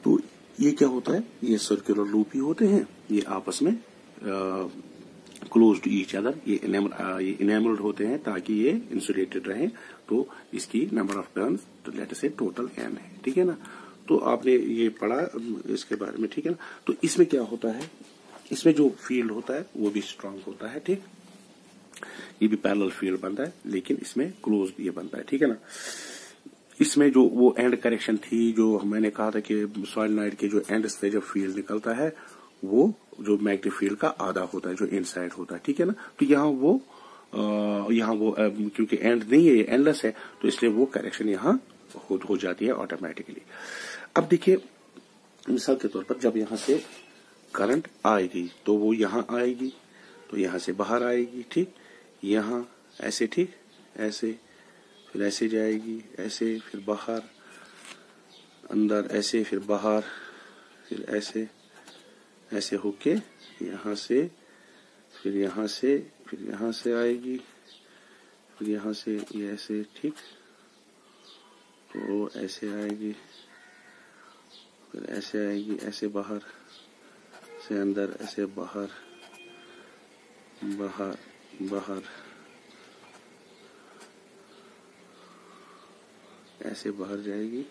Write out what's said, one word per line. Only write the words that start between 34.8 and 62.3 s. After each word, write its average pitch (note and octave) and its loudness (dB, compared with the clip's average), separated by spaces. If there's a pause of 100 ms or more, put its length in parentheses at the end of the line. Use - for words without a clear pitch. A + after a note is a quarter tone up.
inside F2+ -4
होता F2 -10
है, E2+ -10
ठीक C#3+ 0
है E3+ 4
ना। G#3 0
तो - -2
यहाँ C#3+ 6
वो, D3 6 (540)
अ, G#2+ -2 (540)
यहाँ A2+ 2
वो, G#2+ 2
अ, G#2+ 2
क्योंकि G#2 0
end A2+ 4
नहीं C#3+ 8
है, C3 10
ये A2 8
एंडलेस C#3 4
है, A2 0 (260)
तो - 4
इसलिए A2+ 4
वो B2 4
correction - -4
यहाँ C3 2 (300)
हो, - -2
हो F#2+ 0
जाती F#2 -2
है B2+ 2
automatically। - -6 (760)
अब E3 4
देखिए, F3+ 6 (920)
मिसाल B2+ 2
के G#2+ -4
तौर F#2+ -4
पर B2+ -4
जब A2+ 0
यहाँ G#2+ -2
से C3+ 0 (680)
करंट B2+ 0 (180)
आएगी, F2+ 0 (140)
तो G#2 4
वो G#2+ 4
यहाँ A2 0
आएगी, B2 -2 (580)
तो - -6
यहाँ F#2 -2
से F#2 -4
बाहर G#2 0
आएगी, B2 -2
ठीक, F#3 0 (500)
यहाँ A2 0 (320)
ऐसे, A2+ -2
ठीक, F3+ -2 (420)
ऐसे, A2 -4 (760)
फिर G2+ -4
ऐसे G2+ 0
जाएगी, A2 -2 (140)
ऐसे, A2 -4
फिर G#2+ -12
बाहर, G#2+ -4 (1500)
अंदर, G#2+ 2
ऐसे, G#2+ 0
फिर G2 -2
बाहर, G#2 0 (880)
फिर - -8
ऐसे, G#2+ -4 (1040)